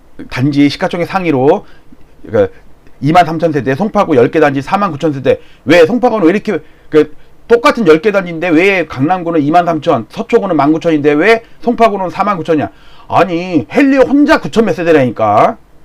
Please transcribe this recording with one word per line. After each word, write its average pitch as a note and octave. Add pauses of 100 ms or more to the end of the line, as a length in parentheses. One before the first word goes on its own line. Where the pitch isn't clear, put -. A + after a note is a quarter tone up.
(300)
단지 C#3
시가총액 F3
상위로, E3 (680)
그 G2+ (500)
이만 E3+
삼천 D#3+
세대, C3+
송파구 F#3+
열 B2
개 E3
단지 C#3+
사만 G3
구천 D3+
세대. C3 (260)
왜 D#3+
송파구는 A3
왜 D#3+
이렇게 G3+ (300)
그 D3+ (340)
똑같은 A#3
열 D#3+
개 G#3+
단지인데 F3
왜 F3
강남구는 E3
이만 E3
삼천, D3+
서초구는 G3
만 D3
구천인데 D#3
왜 G#3+ (180)
송파구는 A3
사만 G3
구천이야? D3+ (400)
아니, F3
헬리오 C4+
혼자 C#4+
구천 -
몇 F#3
세대라니까. C#3+ (280)